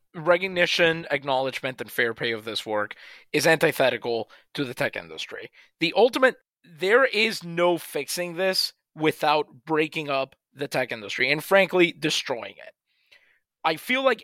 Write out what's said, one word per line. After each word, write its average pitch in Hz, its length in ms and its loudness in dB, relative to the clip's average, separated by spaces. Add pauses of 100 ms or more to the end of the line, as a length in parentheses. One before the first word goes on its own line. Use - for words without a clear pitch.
(140)
Recognition, 175 960 2
acknowledgement, 135 680 -2
and 110 100 -10
fair 117 240 -2
pay 120 160 -4
of 107 140 -6
this 107 200 -6
work 104 300 -2 (380)
is 147 160 2
antithetical 123 800 2 (240)
to 147 100 -4
the 123 100 -8
tech 123 200 -4
industry. 92 560 -12 (300)
The 165 160 0
ultimate, 254 400 4 (260)
there 185 420 2
is 220 380 0
no 170 360 2
fixing 165 580 -6
this 190 380 0 (200)
without 151 540 0 (180)
breaking 156 420 -2
up 135 280 -4 (180)
the 135 140 -8
tech 131 240 -4
industry 117 400 -4
and, 151 100 -2
frankly, 180 500 4
destroying 127 640 -6
it. - 140 -20 (920)
I 160 140 2
feel 262 280 0
like 247 200 4